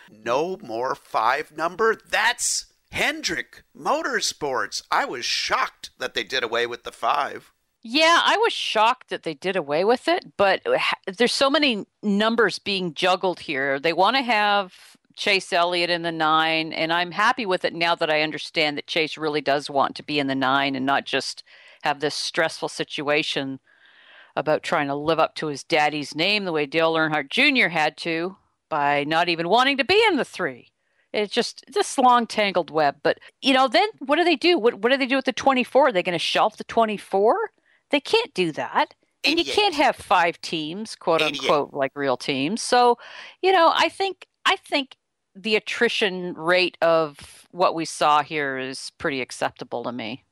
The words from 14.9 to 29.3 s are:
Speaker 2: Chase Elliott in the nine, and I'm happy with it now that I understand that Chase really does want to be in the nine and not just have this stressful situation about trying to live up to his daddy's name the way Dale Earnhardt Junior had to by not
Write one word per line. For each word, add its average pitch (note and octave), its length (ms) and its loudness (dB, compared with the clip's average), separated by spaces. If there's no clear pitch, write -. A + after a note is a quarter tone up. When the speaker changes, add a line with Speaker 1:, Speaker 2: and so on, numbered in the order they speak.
Speaker 2:
Chase G3 360 0
Elliott F3 380 0
in E3+ 120 0
the E3+ 100 -4
nine, D#3+ 640 2
and D#3+ 180 -2
I'm F3 200 0
happy A3 340 0
with F#3 180 -2
it D3+ 100 -4
now E3+ 200 0
that E3 160 -2
I D#3 120 2
understand D3+ 540 -2
that - 100 -10
Chase D#3+ 300 -2
really D3+ 240 -2
does C#3 300 0
want C3+ 260 0
to - 60 -14
be D3 160 -4
in C#3 80 0
the C3+ 80 -2
nine C3+ 420 0
and C3 80 -4
not C#3 220 0
just - 360 -6
have C#3+ 180 -2
this D3 140 -2
stressful - 540 -4
situation D3 920 -4
about D3+ 260 0
trying D#3 260 0
to C#3 60 -4
live D3+ 240 0
up D#3+ 180 0
to D#3+ 100 -6
his C#3+ 180 -8
daddy's D3+ 500 0
name G3 300 0
the F3+ 80 -4
way D3+ 140 0
Dale E3 280 0
Earnhardt D#3 360 0
Junior B3+ 400 2
had D#3 280 0
to E3+ 380 -4
by C#3+ 360 0
not E3 260 0